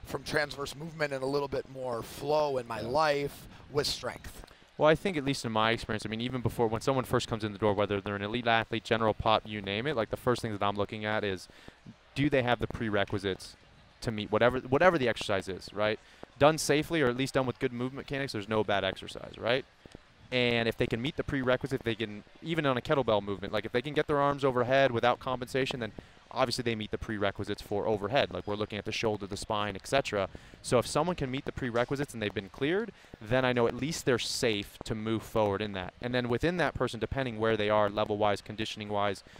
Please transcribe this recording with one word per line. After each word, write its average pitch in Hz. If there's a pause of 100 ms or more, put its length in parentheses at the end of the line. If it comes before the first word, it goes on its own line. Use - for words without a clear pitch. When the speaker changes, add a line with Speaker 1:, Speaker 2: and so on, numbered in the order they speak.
Speaker 1:
from -
transverse 139
movement 151
and 135
a 131
little 139
bit 135
more 127
flow 143
in 120
my 113
Speaker 2:
Yeah. 110
Speaker 1:
life 143 (240)
with 139
strength?" - (360)
Speaker 2:
Well, 147
I 160
think 180
at 143
least 135
in 117
my 110
experience, 110
I -
mean, 110
even 127
before, 117
when 110
someone 135
first -
comes 110
in 107
the 98
door, 104
whether 101
they're 101
an 101
elite 113
athlete, 113
general 110
pop, 110
you 107
name 101
it, 151
like, 110
the -
first 123
thing 120
that 101
I'm 101
looking 107
at 107
is, 95 (680)
do 139
they 135
have 120
the 113
prerequisites 98 (460)
to -
meet 104
whatever, 123
whatever 147
the 123
exercise 101
is, 90
right? 107 (380)
Done 156
safely, 151
or 127
at 120
least 135
done 135
with 120
good 127
movement 127
mechanics, 139
there's 104
no 110
bad 98
exercise, -
right? 123 (680)
And 120
if 110
they 123
can 113
meet 143
the 135
prerequisite, 131
they 117
can, 104 (180)
even 160
on 131
a -
kettlebell 117
movement, 98
like, 107
if 110
they 123
can 147
get 147
their 147
arms 143
overhead 131
without 120
compensation, 131
then 110 (380)
obviously 127
they 117
meet 107
the -
prerequisites 101
for -
overhead. 104
Like, 90
we're 104
looking 104
at 98
the 110
shoulder, 104
the 95
spine, 104
et 95
cetera. 104 (320)
So -
if 110
someone 165
can 135
meet 131
the -
prerequisites 127
and 113
they've 104
been 98
cleared, 185 (280)
then 123
I 127
know 120
at -
least 131
they're 123
safe -
to 120
move 110
forward 104
in 104
that. 92
And 123
then 123
within 151
that 151
person, 123
depending 113
where 110
they 104
are, 104
level-wise, 104
conditioning-wise, 104 (180)